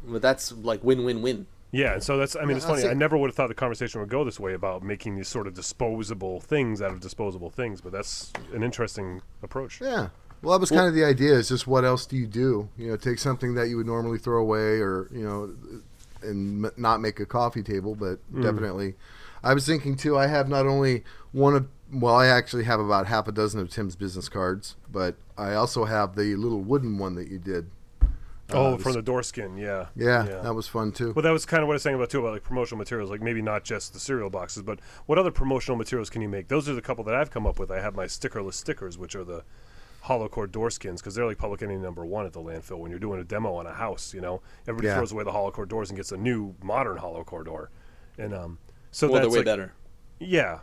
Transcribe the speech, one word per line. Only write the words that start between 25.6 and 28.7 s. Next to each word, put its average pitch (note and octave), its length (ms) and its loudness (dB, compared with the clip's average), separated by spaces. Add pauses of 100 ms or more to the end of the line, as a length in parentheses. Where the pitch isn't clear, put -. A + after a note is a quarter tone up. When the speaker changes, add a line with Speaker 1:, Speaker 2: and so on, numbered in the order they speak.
Speaker 3:
have G#2 280 0
the G#2 220 2
little A2 240 -2
wooden A2+ 380 0
one F#2+ 180 -2
that F2 120 -8
you F#2+ 100 -10
did. F2 280 -4 (840)
Speaker 2:
Oh, C3+ 220 6